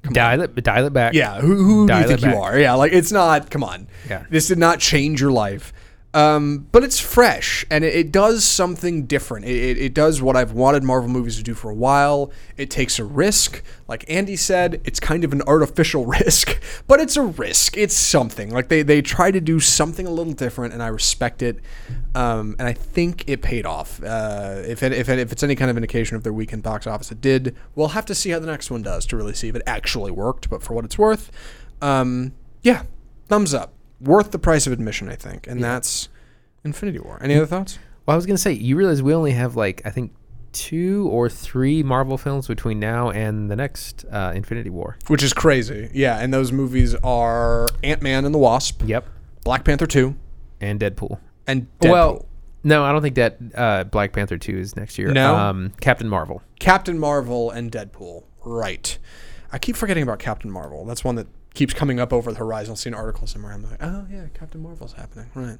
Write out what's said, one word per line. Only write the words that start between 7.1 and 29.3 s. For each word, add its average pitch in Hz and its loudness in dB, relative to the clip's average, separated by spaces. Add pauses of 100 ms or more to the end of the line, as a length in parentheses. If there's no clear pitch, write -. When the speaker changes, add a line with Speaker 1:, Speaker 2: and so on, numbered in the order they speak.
Speaker 1:
and 156 2
it, 160 0
it 165 2
does 208 4
something 175 0
different. 120 -4
It, 123 -2
it, 123 0
it 131 -2
does 151 4
what 131 2
I've 123 2
wanted 131 4
Marvel 127 0
movies 117 -2
to 110 -6
do 117 -6
for 110 -8
a - -8
while. 139 2 (240)
It 139 -6
takes - -2
a 113 -6
risk, 156 0 (240)
like 117 -10
Andy 196 -2
said, 175 0
it's - -4
kind 170 0
of 139 0
an 139 0
artificial 156 2
<laughs> 123 2
risk, - 2 (240)
but 277 8
it's 294 0
a 294 2
risk. 143 0
It's 208 2
something. 117 0
Like, 123 -2
they, 156 4
they 147 6
try 175 2
to 190 2
do 160 2
something - 2
a 180 -8
little 165 -4
different, 123 -6
and 117 -8
I 113 -4
respect 113 -2
it. 120 -2 (540)
Um, 110 -2
and 123 -2
I 123 -2
think 170 -2
it 139 -2
paid 120 -2
off. 78 -8
Uh, 101 -6
if 117 -4
it, 131 2
if 123 -2
it, 131 2
if 120 -4
it's 117 -2
any 143 2
kind 127 0
of 117 -2
indication 113 -4
of 101 -8
their 110 -4
weekend 107 -6
box 110 -6
office, 110 -8
it 113 -12
did. 131 2 (180)
We'll 151 0
have 208 -4
to 202 -6
see - -2
how 170 -2
the 160 -8
next 156 -8
one 120 -6
does - -2
to - -2
really 104 -2